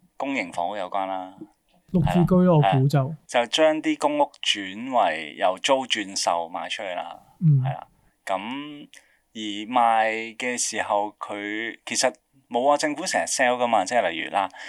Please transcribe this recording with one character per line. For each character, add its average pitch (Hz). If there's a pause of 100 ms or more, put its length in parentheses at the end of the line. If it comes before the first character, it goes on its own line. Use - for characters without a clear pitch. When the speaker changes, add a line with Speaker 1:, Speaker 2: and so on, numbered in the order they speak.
(160)
Speaker 1:
公 139
營 92
房 87
屋 104
有 92
關 98
啦。 92 (580)
Speaker 2:
綠 180 (100)
置 180
居 170 (100)
咯， 175
Speaker 1:
係 -
啦， 98
Speaker 2:
我 135
估 135
就。 147
Speaker 1:
係 135
啊， 156 (100)
就 120
將 156
啲 151
公 147
屋 147 (200)
轉 107
為 80
由 92
租 131
轉 101
售 85
賣 87
出 110
去 98
啦。 85 (200)
Speaker 2:
嗯。 147
Speaker 1:
係 131
啦， - (400)
咁 139 (440)
而 110 (280)
賣 113
嘅 123
時 107
候， 104
佢 107
其 -
實 127 (360)
冇 123
啊， 147
政 147
府 160
成 110
日 82
sell 123
㗎 123
嘛， 110
即 95
係 104
例 82
如 73
啦， 95 (200)